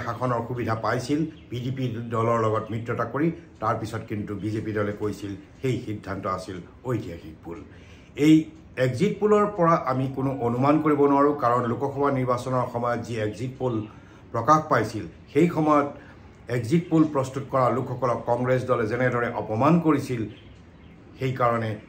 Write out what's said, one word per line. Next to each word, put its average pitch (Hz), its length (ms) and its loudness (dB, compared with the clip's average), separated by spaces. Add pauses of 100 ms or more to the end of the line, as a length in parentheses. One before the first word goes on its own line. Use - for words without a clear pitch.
শাসনৰ 120 420 -2
সুবিধা 113 340 -4
পাইছিল 131 380 -2 (260)
পি 120 140 -8
ডি 131 100 -6
পি 131 140 -4 (260)
দলৰ 117 320 0
লগত 107 280 0
মিত্ৰতা 113 420 -4
কৰি, 151 160 0 (320)
তাৰপিছত 110 480 -4
কিন্তু 104 280 -6
বিজেপি 107 360 -6
দলে 104 280 -2
কৈছিল 104 320 -6 (260)
সেই 123 180 -2 (100)
সিদ্ধান্ত 95 400 -8
আছিল 92 300 -6 (280)
ঐতিহাসিক 85 580 -8
ভুল। 82 160 -12 (580)
এই 156 180 8 (420)
এক্সিট 131 440 2
পোলৰ 208 240 6 (120)
পৰা 165 180 6 (120)
আমি 131 280 0
কোনো 135 160 0 (160)
অনুমান 127 360 4
কৰিব 147 180 4 (100)
নোৱাৰোঁ, 143 320 4
কাৰণ 120 200 4 (100)
লোকসভা 139 360 -2 (100)
নিৰ্বাচনৰ 127 540 0
সময়ত 120 320 -2
যি 117 100 -8 (120)
এক্সিট 127 320 -6
পোল 127 160 -2 (580)
প্ৰকাশ 131 360 4
পাইছিল, 110 360 0 (280)
সেই 165 160 4
সময়ত 151 400 2 (600)
এক্সিট 123 420 0
পোল 160 120 6 (100)
প্ৰস্তুত 131 380 -2
কৰা 131 160 2 (100)
লোকসকলক 123 500 -2
কংগ্ৰেছ 127 440 2
দলে 117 160 2
যেনেদৰে 120 420 0 (120)
অপমান 113 400 2
কৰিছিল, 131 420 0 (920)
সেইকাৰণে 117 560 0 (180)